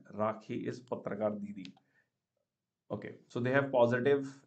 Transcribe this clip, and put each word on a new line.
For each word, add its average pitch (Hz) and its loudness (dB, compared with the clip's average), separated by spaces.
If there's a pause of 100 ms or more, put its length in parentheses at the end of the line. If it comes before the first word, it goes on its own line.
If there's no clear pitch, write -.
(160)
राखी 107 -2
इस 127 -6
पत्रकार 107 -4
दीदी। 101 -10 (1160)
Okay, - -8 (220)
so - -8
they 123 2
have 135 4
positive 127 4 (220)